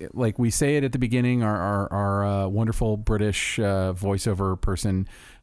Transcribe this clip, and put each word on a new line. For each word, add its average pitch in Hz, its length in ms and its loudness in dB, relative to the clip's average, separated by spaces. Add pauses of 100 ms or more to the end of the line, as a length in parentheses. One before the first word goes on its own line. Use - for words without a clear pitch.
(120)
like, 113 260 -2
we 120 120 2
say 143 260 2
it 139 80 2
at 127 80 -2
the 131 60 -2
beginning, 123 440 2
our, 107 140 0
our, 98 360 -2
our, 101 320 0
uh, 98 240 0
wonderful 110 480 0
British, 107 640 0
uh, 95 360 0
voiceover 98 680 0
person, 95 480 0 (340)